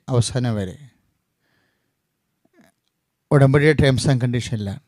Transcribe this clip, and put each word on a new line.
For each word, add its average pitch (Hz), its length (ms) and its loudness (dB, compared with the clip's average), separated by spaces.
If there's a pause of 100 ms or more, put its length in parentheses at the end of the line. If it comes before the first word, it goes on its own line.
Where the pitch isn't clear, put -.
അവസാനം 123 460 -2
വരെ 104 360 -8 (2500)
ഉടമ്പടിയുടെ 143 520 4
terms 135 260 0
and 127 140 0
കണ്ടീഷനിലാണ്. 113 640 -6